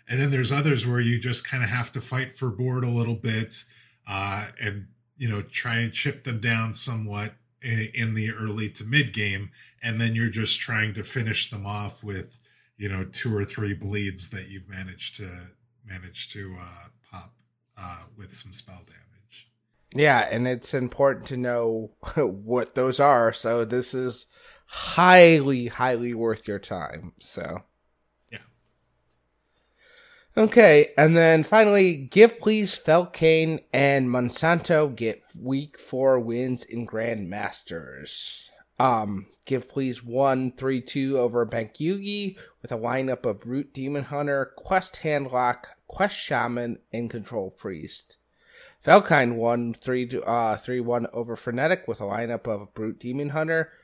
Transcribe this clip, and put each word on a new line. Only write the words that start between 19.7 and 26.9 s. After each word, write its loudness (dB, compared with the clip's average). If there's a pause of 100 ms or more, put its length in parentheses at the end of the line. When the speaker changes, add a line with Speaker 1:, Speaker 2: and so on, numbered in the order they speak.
Speaker 2:
Yeah, 4
and -2
it's -4
important 0
to -8
know -2 (140)
<laughs> -10
what -2
those 0
are. 6
So -2
this -4
is -6 (400)
highly, 8
highly -2
worth -2
your -4
time. -10